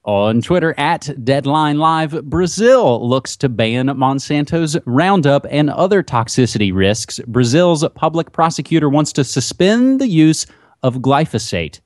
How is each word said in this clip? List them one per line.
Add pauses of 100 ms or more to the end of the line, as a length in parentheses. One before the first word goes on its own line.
on
Twitter
at (160)
Deadline
Live.
Brazil
looks
to
ban
Monsanto's
Roundup
and
other
toxicity
risks.
Brazil's (120)
public
prosecutor
wants
to
suspend
the
use (380)
of
glyphosate,